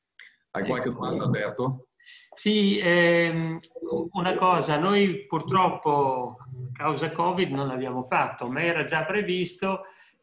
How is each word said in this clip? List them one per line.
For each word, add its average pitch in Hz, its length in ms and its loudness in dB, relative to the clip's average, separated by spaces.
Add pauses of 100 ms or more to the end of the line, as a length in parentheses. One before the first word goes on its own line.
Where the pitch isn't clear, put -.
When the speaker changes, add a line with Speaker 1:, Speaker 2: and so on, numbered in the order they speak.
(520)
Speaker 1:
Hai 98 140 -4
qualche 127 240 -2
Speaker 2:
Ecco. - 100 -8
Speaker 1:
domanda, - 240 -4
Alberto? 117 640 -4 (480)
Speaker 2:
Sì, 208 440 2
ehm, 170 800 4 (520)
una 180 240 -2
cosa, 160 420 2
noi 190 480 2
purtroppo, 143 1120 0 (360)
causa 151 380 -2
covid, 180 380 0
non 135 180 -2
l'abbiamo 131 360 -4
fatto, 127 440 -2
ma 135 140 -4
era 165 220 0
già 156 220 -2
previsto, 185 760 -2 (400)